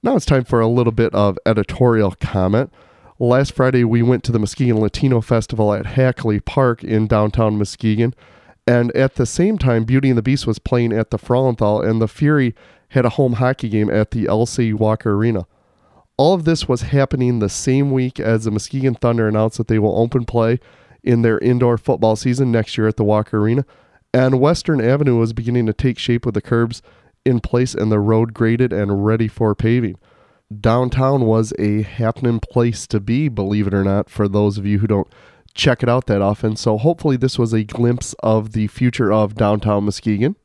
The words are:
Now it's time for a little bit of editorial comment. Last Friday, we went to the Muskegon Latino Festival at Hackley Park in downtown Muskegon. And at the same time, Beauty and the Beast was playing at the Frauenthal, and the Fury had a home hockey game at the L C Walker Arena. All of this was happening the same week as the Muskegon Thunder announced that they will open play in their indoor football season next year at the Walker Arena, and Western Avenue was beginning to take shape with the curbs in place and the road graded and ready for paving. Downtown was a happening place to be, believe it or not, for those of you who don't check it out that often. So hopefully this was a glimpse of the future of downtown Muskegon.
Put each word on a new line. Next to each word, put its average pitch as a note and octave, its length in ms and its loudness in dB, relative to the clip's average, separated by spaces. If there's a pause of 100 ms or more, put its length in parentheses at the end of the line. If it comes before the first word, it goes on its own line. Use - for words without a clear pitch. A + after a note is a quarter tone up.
Now B3+ 140 2
it's D#3+ 80 -2
time C3+ 180 2
for A#2+ 160 0
a A2+ 80 2
little A#2 240 2
bit A2+ 240 0
of G2+ 300 0
editorial A2 760 0
comment. G2+ 520 0 (460)
Last B2+ 360 0
Friday, B2+ 320 2
we A#2 160 2
went B2 240 2
to A#2+ 80 -2
the A#2 60 2
Muskegon A2 420 0
Latino A#2+ 400 0
Festival A2 520 0
at G2+ 120 -4
Hackley B2 560 0
Park B2 420 -2
in A2 240 0
downtown G#2+ 500 0
Muskegon. A2 560 -2 (540)
And A#2+ 280 2
at C3 200 0
the B2+ 100 0
same G3 320 0
time, A#2 260 0
Beauty C3 260 2
and B2 80 2
the A2+ 40 0
Beast C3 260 -2
was A2+ 120 -4
playing A#2 340 0
at A2 160 -2
the A2 80 -4
Frauenthal, A#2+ 680 0
and A2+ 160 0
the A2+ 60 0
Fury C#3+ 480 0 (340)
had B2+ 160 2
a A#2 40 2
home B2+ 240 0
hockey B2+ 360 -2
game G#2+ 200 0
at G#2+ 220 0
the A2+ 160 -2
L A2 180 0
C A#2 280 -2
Walker G#2+ 400 0
Arena. G#2 340 -2 (680)
All D3+ 160 4
of E3+ 120 -2
this D#3+ 220 -2
was B2 160 -2
happening B2+ 560 0
the G#2 100 0
same C#3 420 0
week B2+ 280 -2
as A2 240 0
the A2 80 -2
Muskegon B2+ 440 -2
Thunder A#2 320 0
announced G#2+ 300 0
that A2+ 100 -4
they A2 120 2
will G#2 180 0
open A#2 280 0
play A#2 340 0 (440)
in A#2 200 2
their A2+ 160 2
indoor B2 380 2
football A2 380 0
season B2+ 360 0
next A2+ 260 -2
year A2 100 2
at G#2+ 100 -2
the A2+ 60 0
Walker G#2+ 360 0
Arena, A#2 260 0 (480)
and C3 260 2
Western D3+ 400 2
Avenue B2+ 380 2
was A2+ 160 0
beginning A#2+ 320 -2
to A2 80 -2
take B2+ 240 -2
shape A#2+ 280 -2
with A2+ 100 -2
the G#2 60 -2
curbs A#2 420 -2 (420)
in B2 140 2
place B2 340 -2
and G#2+ 180 -2
the G#2+ 80 2
road A2 340 2
graded A#2 380 0
and G2+ 340 -2
ready A2 220 0
for G#2+ 280 -2
paving. A2+ 420 0 (640)
Downtown B2+ 680 0
was A2 320 0
a G#2 240 0
happening A2+ 580 -2
place A#2+ 480 -2
to G#2+ 120 -2
be, A#2 300 -2
believe G#2 360 -2
it G2 80 -2
or G2 100 2
not, G2 260 -2
for G#2 180 -2
those G2+ 300 0
of G2 80 -8
you G#2 140 0
who G#2+ 80 -2
don't G2+ 200 0 (460)
check - 280 0
it A#2+ 80 -2
out B2 180 0
that G2+ 140 0
often. G#2 340 -2
So G#2+ 220 -2
hopefully D3 400 0
this B2+ 220 -2
was A#2 140 0
a A2 100 0
glimpse A#2+ 560 -2
of A2 320 0
the G#2+ 160 -2
future A#2+ 440 0
of G#2+ 240 0
downtown G#2 500 0
Muskegon. G#2+ 600 -2